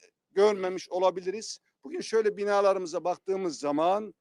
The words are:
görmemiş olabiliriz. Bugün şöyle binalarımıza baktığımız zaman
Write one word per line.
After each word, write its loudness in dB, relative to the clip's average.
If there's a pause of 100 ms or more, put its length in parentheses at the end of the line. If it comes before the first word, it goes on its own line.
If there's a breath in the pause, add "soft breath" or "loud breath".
(320)
görmemiş 2
olabiliriz. -2 (240)
Bugün -8
şöyle 0
binalarımıza 0
baktığımız -4
zaman 0